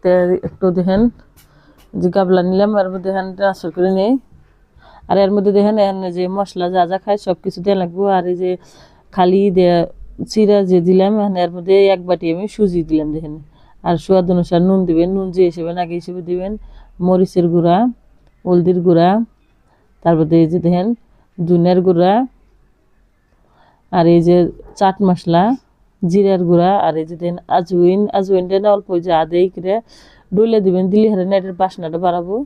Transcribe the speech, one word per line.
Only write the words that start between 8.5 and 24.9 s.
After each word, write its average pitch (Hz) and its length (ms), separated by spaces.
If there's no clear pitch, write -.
খালি 190 300
দে-, 175 320
চিরা 208 280
যে 185 100
দিলাম, 185 400
এখানে 196 200
এর 175 160
মধ্যে 180 180
এক 180 140
বাটি 175 240
আমি 175 120
সুজি 180 260
দিলাম। 156 220
দেখেন, 156 220
আর 170 100
স্বাদ 185 260
অনুসার 175 380
নুন 190 200
দিবেন, 170 260
নুন 190 120
যে 190 100
হিসেবে 170 240
আগে 170 160
হিসেবে 180 280
দিবেন। 180 240
মরিচের 180 480
গুঁড়া, 170 280
হলদির 180 420
গুঁড়া, 175 240
তারপরে 160 400
এই 160 80
যে 175 140
দেখেন 175 220
ধনিয়ার 175 480
গুঁড়া, 180 260
আর 180 120
এই 170 120
যে 175 100
চাট 190 240